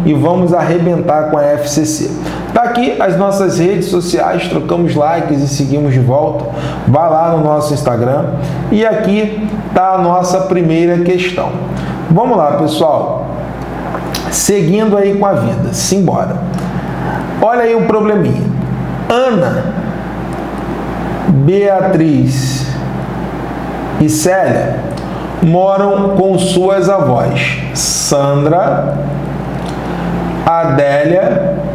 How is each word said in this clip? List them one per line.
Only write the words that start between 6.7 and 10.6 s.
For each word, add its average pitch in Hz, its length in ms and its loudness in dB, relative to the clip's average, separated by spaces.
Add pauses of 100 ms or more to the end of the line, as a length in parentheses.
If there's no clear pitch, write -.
Vá 147 220 4
lá 160 220 2
no 156 140 2
nosso 151 280 0
Instagram. 123 540 0 (440)
E 214 140 2
aqui 214 640 0 (260)
tá 185 200 2
a 190 40 2
nossa 180 420 2
primeira 175 580 2